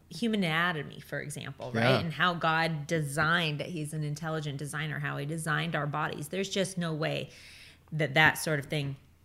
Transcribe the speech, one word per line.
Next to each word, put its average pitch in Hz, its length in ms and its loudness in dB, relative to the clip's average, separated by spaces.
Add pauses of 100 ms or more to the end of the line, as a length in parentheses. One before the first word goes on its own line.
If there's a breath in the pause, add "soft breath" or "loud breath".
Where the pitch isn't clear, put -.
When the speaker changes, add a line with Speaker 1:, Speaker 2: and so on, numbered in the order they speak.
(100)
Speaker 1:
human 214 340 0
anatomy, 160 560 0
for 143 200 -8
example, 135 520 -8
right? 113 120 2
Speaker 2:
Yeah. 123 160 6
Speaker 1:
And 160 140 -2
how 170 200 2
God 160 540 0
designed, 156 760 2
he's 151 320 -6
an 156 100 -2
intelligent 151 540 -2
designer, 147 420 -4
how 143 180 -2
he 143 80 -4
designed 160 500 -2
our 147 120 0
bodies. 151 420 -2
There's 196 200 -2
just 185 280 0
no 170 160 0
way 147 360 -2 (640 loud breath)
that 151 240 2
that 156 220 8
sort 151 220 0
of 135 60 -4
thing 139 300 -2 (300)